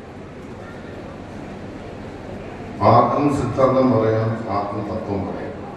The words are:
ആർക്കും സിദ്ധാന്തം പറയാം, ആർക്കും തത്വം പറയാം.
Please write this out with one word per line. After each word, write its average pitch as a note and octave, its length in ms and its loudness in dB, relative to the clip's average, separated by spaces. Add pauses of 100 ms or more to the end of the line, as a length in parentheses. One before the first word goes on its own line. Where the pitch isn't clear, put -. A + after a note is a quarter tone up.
(3000)
ആർക്കും C#3+ 360 6 (100)
സിദ്ധാന്തം B2+ 560 4
പറയാം, A2 360 4 (260)
ആർക്കും G#2 340 -2
തത്വം G2 380 -2
പറയാം. - 260 -8 (220)